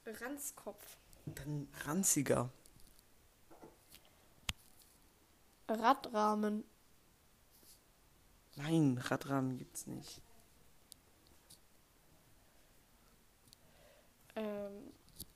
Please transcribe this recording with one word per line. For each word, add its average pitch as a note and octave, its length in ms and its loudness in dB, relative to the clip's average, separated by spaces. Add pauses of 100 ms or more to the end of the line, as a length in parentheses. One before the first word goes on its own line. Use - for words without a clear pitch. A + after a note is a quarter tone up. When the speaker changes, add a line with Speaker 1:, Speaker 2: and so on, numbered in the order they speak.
(220)
Speaker 1:
Ranzkopf. - 760 -10 (280)
Speaker 2:
Dann D3 420 -4 (180)
ranziger. C#3 640 4 (3250)
Speaker 1:
Radrahmen. G#3+ 960 4 (1900)
Speaker 2:
Nein, C#3+ 440 4
Radrahmen C3 580 0
gibt's - 300 -12
nicht. - 340 -10 (4000)
Speaker 1:
Ähm. G3+ 560 -6 (440)